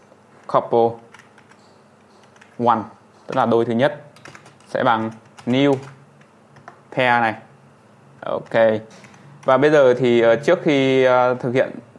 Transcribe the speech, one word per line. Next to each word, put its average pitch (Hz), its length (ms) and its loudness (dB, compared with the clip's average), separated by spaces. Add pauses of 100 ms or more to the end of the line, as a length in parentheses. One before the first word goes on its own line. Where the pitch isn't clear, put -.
(480)
couple 117 520 0 (1700)
one, 110 160 0 (460)
tức - 80 -8
là 127 100 0
đôi 117 200 2
thứ 120 80 -6
nhất 135 300 -2 (640)
sẽ - 160 -6
bằng 113 280 -2 (340)
new 135 300 0 (1200)
pair 123 260 0
này. 110 140 -2 (920)
Ok. 110 560 -2 (640)
Và 131 120 2
bây 147 140 2
giờ 135 220 4
thì, 120 280 2
ờ, 113 140 4
trước 165 280 0
khi, 135 400 0
ờ, 127 320 2
thực 123 180 -8
hiện 127 180 -2 (280)